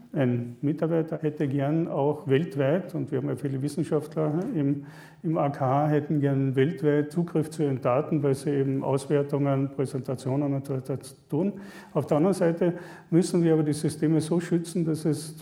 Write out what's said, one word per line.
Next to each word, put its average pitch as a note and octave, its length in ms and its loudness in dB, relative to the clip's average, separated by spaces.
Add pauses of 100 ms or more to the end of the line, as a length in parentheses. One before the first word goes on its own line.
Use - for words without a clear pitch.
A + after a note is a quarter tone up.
(120)
Ein A#2+ 500 0
Mitarbeiter D#3+ 580 0
hätte D3+ 260 -2
gern C#3+ 420 0
auch D3 380 -2
weltweit, C#3+ 680 2
und C#3 160 -4
wir C#3 80 -2
haben C3+ 100 -2
ja C3 80 -2
viele C3+ 240 -4
Wissenschaftler D3+ 720 -2 (220)
im, C#3+ 320 0 (360)
im E3 140 0
A D3+ 140 2
K C#3 160 -2
H, C#3+ 220 4
hätten D3+ 320 2
gern C3+ 360 2
weltweit D3 560 2
Zugriff E3 380 0
zu D#3+ 140 -2
ihren C3+ 180 0
Daten, C#3 400 2
weil C#3 120 2
sie C#3 160 -4
eben C#3 320 0
Auswertungen, C#3 920 0
Präsentationen C3+ 800 -2
und C3+ 120 -4
so C#3 80 -4
weiter C3 240 -6 (300)
tun. F#3+ 260 0 (380)
Auf D3 140 0
der D#3+ 100 4
anderen F3+ 180 4
Seite E3+ 400 2 (360)
müssen F3 320 4
wir E3 120 6
aber D#3 80 4
die D3+ 120 2
Systeme D3+ 480 2
so E3+ 180 0
schützen, E3+ 460 -2
dass D#3 180 -2
es D3 380 -2